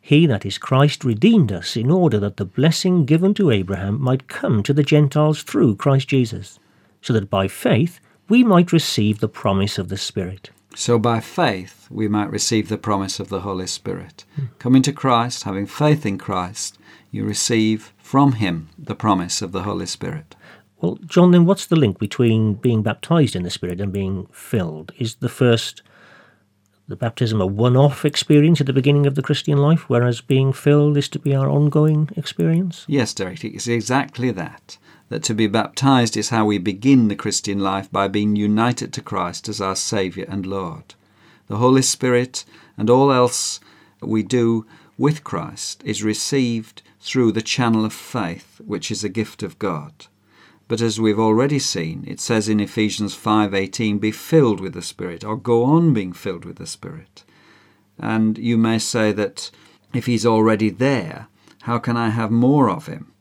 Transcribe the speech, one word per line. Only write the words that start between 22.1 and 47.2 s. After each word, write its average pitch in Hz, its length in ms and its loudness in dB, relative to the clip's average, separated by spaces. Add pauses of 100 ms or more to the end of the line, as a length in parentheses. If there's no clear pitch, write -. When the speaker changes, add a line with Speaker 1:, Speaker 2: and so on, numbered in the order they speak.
Speaker 1:
being 113 280 0
baptized 127 520 0
in 90 80 -4
the 87 60 -6
Spirit 90 320 -8
and 101 100 -4
being 95 420 -4
filled? 80 680 -6
Is 113 160 -6
the - 160 -6
first, - 500 0 (1040)
the 98 100 -10
baptism, 110 440 -2
a 92 60 2
one-off 123 580 2
experience 151 560 4
at 143 60 0
the 135 80 -2
beginning 143 320 2
of 135 80 0
the 139 80 -2
Christian 147 340 0
life, 147 320 2
whereas 120 320 2
being 135 320 2
filled 147 460 2
is 139 100 -2
to - 100 -8
be 139 160 -2
our 135 140 0
ongoing 151 680 2
experience? 165 720 -2
Speaker 2:
Yes, 139 280 -2
Derek, 90 300 -8
it's 113 220 -8
exactly 120 680 -2
that. - 440 -12 (320)
That - 140 -8
to 117 120 -4
be 110 120 2
baptized 117 680 0
is 107 140 -4
how 110 160 0
we 104 120 2
begin 107 480 4
the 101 80 0
Christian 101 460 -4
life, 98 320 -4
by 101 160 0
being 104 260 0
united 110 580 0
to - 80 -8
Christ 90 480 -8
as 101 120 -8
our 95 160 -2
Saviour 92 520 -4
and 98 160 -6
Lord. 92 520 -10 (500)
The 101 120 -6
Holy 131 240 6
Spirit 127 600 -2 (320)
and 107 140 0
all 135 220 6
else 123 480 0 (420)
we 110 220 -2
do 117 420 0 (320)
with 151 240 0
Christ - 600 -10
is 104 180 -6
received 113 800 -4 (180)
through 123 300 2